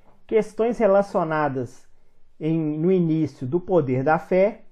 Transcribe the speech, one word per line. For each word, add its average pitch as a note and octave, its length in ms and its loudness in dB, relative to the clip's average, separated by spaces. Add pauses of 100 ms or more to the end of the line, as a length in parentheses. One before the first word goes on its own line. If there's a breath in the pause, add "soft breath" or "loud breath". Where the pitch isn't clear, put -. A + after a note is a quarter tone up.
(280 soft breath)
questões A3 500 -2
relacionadas D#3+ 1120 0 (520)
em, D#3 380 -2
no E3 140 2
início D#3+ 560 0
do D#3 120 -2
poder C3+ 440 0
da D#3 160 2
fé F#3+ 420 0 (100)